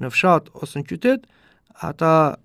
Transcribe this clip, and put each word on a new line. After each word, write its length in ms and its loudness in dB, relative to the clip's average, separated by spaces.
në 100 -8
fshat 480 0
ose 220 -10
në 100 -10
qytet, 380 -2
ata, 720 0